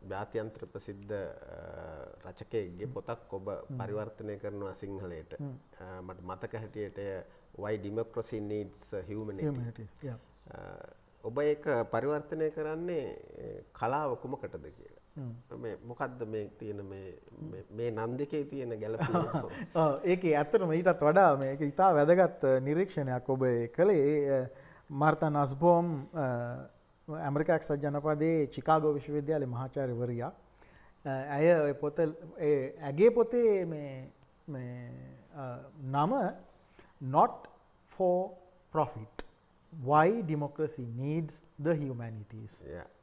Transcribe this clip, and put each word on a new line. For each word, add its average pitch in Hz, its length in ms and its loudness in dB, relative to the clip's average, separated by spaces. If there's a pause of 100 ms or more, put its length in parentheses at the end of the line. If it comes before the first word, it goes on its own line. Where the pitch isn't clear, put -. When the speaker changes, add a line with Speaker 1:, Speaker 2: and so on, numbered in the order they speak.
Speaker 1:
ජාත්‍යන්තර 107 600 -8
ප්‍රසිද්ධ, 101 460 -14
අ, 98 140 -4 (960)
රචකයෙක්ගේ 92 640 -6
පොතක් 117 460 -10
ඔබ 98 140 -8
Speaker 2:
හ්ම්. 113 300 -8
Speaker 1:
පරිවර්තනය 107 600 -8
කරනවා 101 360 -8
සිංහලයට. 92 600 -10
Speaker 2:
හ්ම්. 139 200 -8 (220)
Speaker 1:
අ, 92 260 -12
මට 92 200 -14
මතක 90 320 -10
හැටියට 107 440 -8
එය 98 260 -6 (300)
Why 104 240 -4
Democracy 110 640 -6
Needs 104 420 -6 (220)
Humanities. 104 460 -6
Speaker 2:
Humanities, 120 400 -8 (100)
yeah. 127 180 -10 (280)
Speaker 1:
අ, - 120 -18 (600)
ඔබ 117 200 -6
ඒක 147 240 2 (220)
පරිවර්තනය 147 680 0
කරන්නේ, 156 540 -4 (280)
ඒ, - 360 -12
කලාව 135 460 -2
කුමකටද 92 520 -10
කියලා. - 340 -20 (100)
Speaker 2:
හ්ම්. 123 220 -10 (220)
Speaker 1:
මේ 120 220 -8
මොකද්ද 123 480 -8
මේ 107 220 -6
තියෙන 101 380 -10
මේ, 95 340 -14 (200)
මේ, 95 280 -12
මේ 113 240 -4
නම් 113 260 -4
දෙකේ 143 280 -4
තියෙන 135 240 -8
ගැළපීම? 123 840 -2
Speaker 2:
<laughs> - 200 -10
ඔව්, 151 280 2
ඒකේ 180 340 4
ඇත්තටම 147 360 2
ඊටත් 170 300 4
වඩා 156 360 8
මේක 139 240 -2
ඉතා 175 320 6
වැදගත්, 170 500 6
අ, 131 160 6
නිරීක්ෂණයක් 139 680 0
ඔබ 131 140 2
ඒ 120 240 4
කළේ. 175 360 6
ඒ, 139 380 4
අ, 123 80 -6 (380)
මාර්තා 156 420 4
නස්බෝම්, 147 580 4 (240)
අ, 151 160 -2 (800)
ඇමරිකා 156 480 0
එක්සත් 156 160 -2
ජනපදයේ 147 760 2
චිකාගෝ 156 460 2
විශ්වවිද්‍යාලයේ 147 540 -2
මහාචාර්යවරියක්. 123 760 -4
අ, 160 120 -6 (960)
ඇය 147 180 4 (100)
ඔය 147 160 2
පොත, 147 260 -4 (360)
ඒ 151 200 2 (220)
ඇගේ 156 320 6
පොතේ 226 560 4
මේ, 143 460 -8 (320)
මේ, 123 480 -10 (400)
අ, 131 260 -10 (220)
නම 143 340 2 (840)
Not 151 520 2 (360)
for 185 480 2 (360)
Profit. 127 560 -4 (500)
Why 156 480 4
Democracy 147 640 -4
Needs 147 560 -4 (120)
the 156 200 2
Humanities. 113 880 -8
Speaker 1:
Yeah. 87 240 -12 (160)